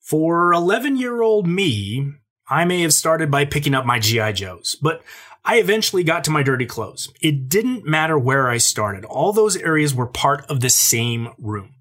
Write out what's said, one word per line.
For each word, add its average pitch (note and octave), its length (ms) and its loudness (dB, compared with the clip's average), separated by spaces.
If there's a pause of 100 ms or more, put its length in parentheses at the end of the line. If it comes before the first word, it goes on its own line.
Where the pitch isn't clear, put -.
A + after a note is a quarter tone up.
For E3+ 520 2
eleven-year-old A3+ 960 0
me, C#3 640 -2 (360)
I D3+ 160 2
may F3+ 180 0
have D#3 120 2
started D#3+ 360 0
by C#3+ 140 2
picking C#3+ 300 -2
up C3 100 0
my A#2+ 140 2
G A2 220 2
I G#2+ 100 0
Joes, F#2+ 500 -8
but D#3+ 220 -2 (420)
I A3+ 120 2
eventually G3+ 480 0
got D#3+ 200 0
to D3+ 60 -2
my D3+ 140 2
dirty B2+ 220 0
clothes. - 540 -10
It C#3 280 0
didn't A3+ 380 -2
matter D#3 320 0
where C3 300 2
I A#2+ 100 0
started. G#2 460 -2
All E3+ 280 -2
those G#3 240 2
areas D3+ 380 0
were B2 120 -2
part D3 400 -2
of C#3 140 -4
the B2+ 100 0
same A#2 680 0
room. G#2 420 -8